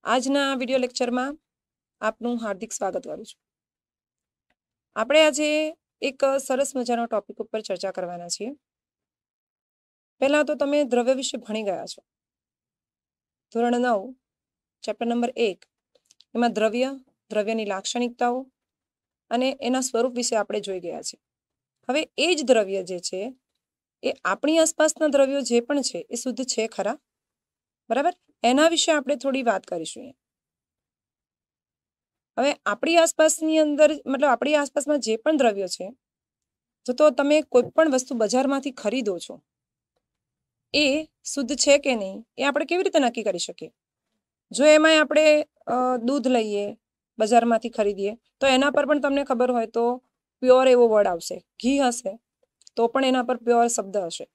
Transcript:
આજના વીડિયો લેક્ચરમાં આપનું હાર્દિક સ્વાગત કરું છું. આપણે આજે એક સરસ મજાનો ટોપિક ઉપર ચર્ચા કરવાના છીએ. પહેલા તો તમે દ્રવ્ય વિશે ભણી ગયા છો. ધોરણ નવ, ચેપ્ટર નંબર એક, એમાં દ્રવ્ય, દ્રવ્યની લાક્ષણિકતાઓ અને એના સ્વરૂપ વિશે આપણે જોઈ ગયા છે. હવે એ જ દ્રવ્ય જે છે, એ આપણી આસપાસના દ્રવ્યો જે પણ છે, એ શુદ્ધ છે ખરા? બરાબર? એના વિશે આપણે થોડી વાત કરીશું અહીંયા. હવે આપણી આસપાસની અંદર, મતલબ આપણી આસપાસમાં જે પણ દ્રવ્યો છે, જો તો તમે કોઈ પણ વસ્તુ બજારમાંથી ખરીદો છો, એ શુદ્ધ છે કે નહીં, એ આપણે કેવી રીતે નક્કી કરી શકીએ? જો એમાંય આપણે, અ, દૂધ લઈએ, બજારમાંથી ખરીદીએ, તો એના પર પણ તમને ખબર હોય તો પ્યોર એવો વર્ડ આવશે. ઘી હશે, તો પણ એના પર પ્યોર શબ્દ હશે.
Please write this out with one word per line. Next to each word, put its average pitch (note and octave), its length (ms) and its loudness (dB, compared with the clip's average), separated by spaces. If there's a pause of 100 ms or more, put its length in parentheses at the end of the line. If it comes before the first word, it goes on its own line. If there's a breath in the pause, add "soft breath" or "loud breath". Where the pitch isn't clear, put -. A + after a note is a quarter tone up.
આજના C4+ 500 0
વીડિયો B3+ 240 -2
લેક્ચરમાં B3 600 -4 (640)
આપનું A3+ 420 -4
હાર્દિક G#3 300 -8
સ્વાગત F#3 320 -6
કરું E3+ 220 -14
છું. - 140 -20 (1500)
આપણે C4+ 280 4
આજે D4+ 540 0 (240)
એક C4+ 240 -2 (160)
સરસ C4+ 360 -2
મજાનો A#3 300 -2
ટોપિક A3 340 -6
ઉપર A3 200 -8
ચર્ચા F#3+ 300 -6
કરવાના F3 380 -10
છીએ. G#3 220 -8 (1700)
પહેલા D4 240 2
તો D4 120 0
તમે C#4+ 300 0
દ્રવ્ય A#3+ 300 2
વિશે C4 240 -6
ભણી G#3+ 240 -8
ગયા F3 240 -4
છો. - 160 -16 (1500)
ધોરણ A#3+ 260 0
નવ, A#3+ 360 -2 (680)
ચેપ્ટર A3 240 -6
નંબર A#3+ 300 -2
એક, G#3 280 -2 (720)
એમાં A#3 180 0
દ્રવ્ય, B3 480 -2 (300)
દ્રવ્યની G#3+ 340 -2
લાક્ષણિકતાઓ A#3+ 840 -4 (840)
અને B3+ 300 -2
એના C4 200 -2
સ્વરૂપ B3 340 -2
વિશે A#3+ 220 -4
આપણે G#3 240 -2
જોઈ F#3+ 200 -8
ગયા D#3+ 220 -10
છે. - 160 -12 (680)
હવે D4 300 -2
એ E4 160 2
જ D4 100 -4
દ્રવ્ય G3 380 2
જે F3+ 160 -10
છે, G3 360 -10 (680)
એ C4+ 100 -4 (120)
આપણી C#4+ 340 0
આસપાસના D#4 500 0
દ્રવ્યો C#4 320 2
જે A#3+ 200 2
પણ C#4 220 -2
છે, - 280 -8
એ - 40 -8
શુદ્ધ B3 280 -6
છે A3+ 240 -4
ખરા? A3 320 -4 (920)
બરાબર? C#4+ 240 0 (280)
એના C4+ 260 4
વિશે E4 240 0
આપણે C#4+ 240 0
થોડી C4+ 260 -4
વાત G#3+ 220 0
કરીશું E3+ 380 -10
અહીંયા. - 140 -20 (2250)
હવે C#4 180 0 (100)
આપણી A#3 300 0
આસપાસની D#4+ 640 2
અંદર, D4+ 320 4 (160)
મતલબ B3+ 180 -2
આપણી C4 300 2
આસપાસમાં C#4+ 440 0
જે A3+ 180 -2
પણ D4+ 200 0
દ્રવ્યો G#3 300 2
છે, F#3 240 -10 (960)
જો B3 60 -4
તો D4+ 180 6
તમે C#4+ 320 2
કોઈ B3 200 2
પણ D#4 280 2
વસ્તુ C4 240 -2
બજારમાંથી C4 560 0
ખરીદો G#3+ 480 -4
છો, - 220 -16 (1300)
એ D4+ 340 2 (160)
શુદ્ધ C#4+ 300 -6
છે C#4+ 240 4
કે C#4 160 0
નહીં, G3+ 300 -8 (140)
એ A#3 40 -4
આપણે C#4+ 220 0
કેવી F4 180 -2
રીતે F#4+ 160 0
નક્કી A#3 240 0
કરી F#3+ 160 -4
શકીએ? - 340 -12 (800)
જો B3+ 140 0
એમાંય D#4 360 8
આપણે, D4+ 420 4
અ, B3+ 540 -4
દૂધ B3 320 -2
લઈએ, G#3+ 500 -2 (400)
બજારમાંથી A#3 520 2
ખરીદીએ, G#3 480 -2 (220)
તો C4+ 60 2
એના C4+ 240 4
પર D4 160 0
પણ D4 140 0
તમને C#4 240 0
ખબર B3 260 0
હોય A#3 160 0
તો A#3+ 360 -2 (380)
પ્યોર B3+ 280 6
એવો B3 200 6
વર્ડ G#3 180 4
આવશે. F3+ 320 -6 (240)
ઘી C4+ 160 2
હશે, A#3+ 400 -2 (580)
તો A#3 120 2
પણ C4+ 160 0
એના B3+ 180 2
પર B3 140 -2
પ્યોર A#3+ 300 2
શબ્દ G3+ 300 -4
હશે. F3 380 -6